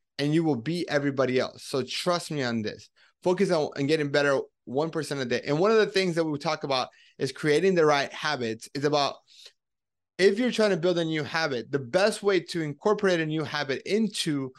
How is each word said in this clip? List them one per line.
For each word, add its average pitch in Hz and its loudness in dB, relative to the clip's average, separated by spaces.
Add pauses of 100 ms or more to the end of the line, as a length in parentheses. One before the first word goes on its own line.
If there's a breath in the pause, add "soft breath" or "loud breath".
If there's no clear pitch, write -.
(180)
and 147 0
you 165 4
will 147 2
beat 156 -4
everybody 131 0
else. - -6
So 131 -4
trust 170 -4
me 147 -4
on 117 -2
this. - -10 (320 soft breath)
Focus 180 2
on, 156 2
on 139 0
getting 147 2
better 143 2 (260)
one 143 -2
percent 143 -4
a - -2
day. 117 0
And 147 2
one 202 4
of 226 4
the 208 4
things 190 0
that 165 2
we 151 -2
talk 156 -4
about 131 -2 (300 soft breath)
is 135 -4
creating 160 2
the 160 6
right 143 2
habits. 123 -4
It's 143 -4
about, 143 2 (1040 loud breath)
if 196 6
you're 247 2
trying 214 2
to 185 2
build 170 0
a 170 -2
new 160 -2
habit, 135 -4
the 143 -2
best 180 0
way 196 2
to - -6
incorporate 185 0
a 160 -2
new 156 -2
habit 135 -4
into 160 -2